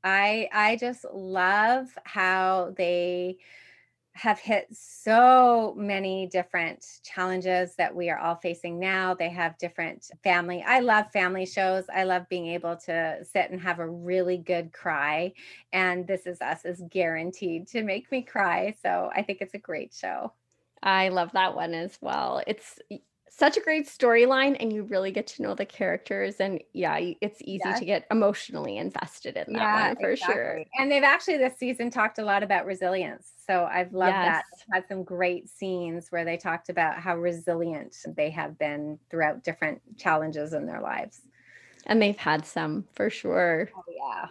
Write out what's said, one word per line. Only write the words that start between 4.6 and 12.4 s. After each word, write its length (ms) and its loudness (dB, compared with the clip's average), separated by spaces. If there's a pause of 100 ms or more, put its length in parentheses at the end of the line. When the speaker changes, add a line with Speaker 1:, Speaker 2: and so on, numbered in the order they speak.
Speaker 1:
so 1040 6
many 500 -2
different 580 -4 (180)
challenges 720 -2
that 180 0
we 160 -2
are 80 0
all 180 -2
facing 440 -6
now. 340 0
They 140 -2
have 300 -4
different 520 -8 (140)
family. 420 2
I 140 4
love 320 4
family 340 0
shows. 380 0 (100)
I 120 2
love 240 0
being 180 -4